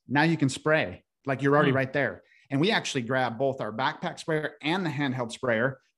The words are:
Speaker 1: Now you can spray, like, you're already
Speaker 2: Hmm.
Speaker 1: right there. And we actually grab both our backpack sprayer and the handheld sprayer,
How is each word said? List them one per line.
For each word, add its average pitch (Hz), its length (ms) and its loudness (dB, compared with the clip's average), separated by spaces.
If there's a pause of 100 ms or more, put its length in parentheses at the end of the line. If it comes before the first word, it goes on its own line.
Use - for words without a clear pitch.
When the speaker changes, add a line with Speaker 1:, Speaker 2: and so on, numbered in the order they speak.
Speaker 1:
Now 139 140 2
you 160 160 4
can 139 120 2
spray, 131 540 0 (220)
like, 131 160 -2
you're 139 140 4
already 139 160 6
Speaker 2:
Hmm. 131 60 2
Speaker 1:
right 131 160 -2
there. 127 280 -2 (300)
And 139 100 0
we 196 80 2
actually 165 320 -2
grab 120 380 -2
both 135 220 0
our 107 120 -6
backpack 151 460 -4
sprayer 156 420 -4
and 170 240 -2
the 147 60 -4
handheld 127 400 -4
sprayer, 123 480 0 (180)